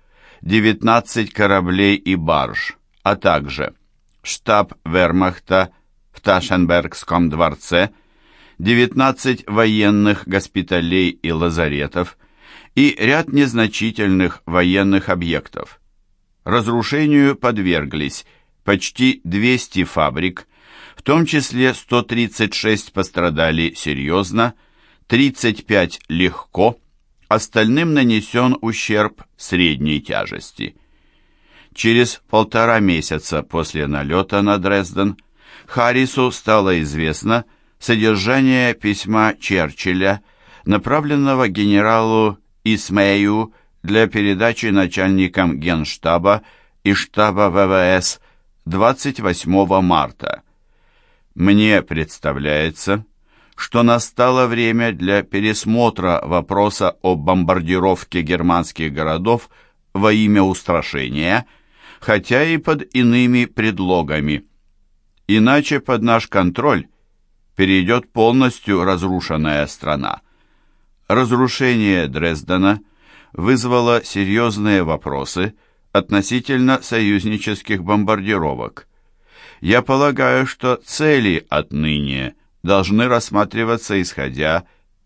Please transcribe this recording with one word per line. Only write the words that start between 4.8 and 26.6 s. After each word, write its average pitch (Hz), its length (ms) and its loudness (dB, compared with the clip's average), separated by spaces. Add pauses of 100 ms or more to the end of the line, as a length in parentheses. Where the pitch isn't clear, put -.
вермахта 90 840 0 (420)
в - 80 -20
Ташенбергском 87 1080 0
дворце, 82 640 0 (680)
девятнадцать 123 880 0
военных 104 800 2
госпиталей 90 840 0
и - 220 -6
лазаретов 80 840 -2 (580)
и 135 240 4
ряд 147 300 0
незначительных 110 1200 0
военных 95 640 0
объектов. 85 680 -6 (640)
Разрушению 135 920 0
подверглись 78 880 -2 (400)
почти 123 600 0
двести 101 600 0
фабрик, 80 640 -4 (500)
в - 60 -20
том 156 240 2
числе 131 480 0
сто - 280 -2
тридцать 113 520 -2
шесть - 380 -2
пострадали 82 840 -2
серьезно, 90 800 -2 (520)
тридцать 127 600 0
пять 92 420 0
легко, 87 720 0 (500)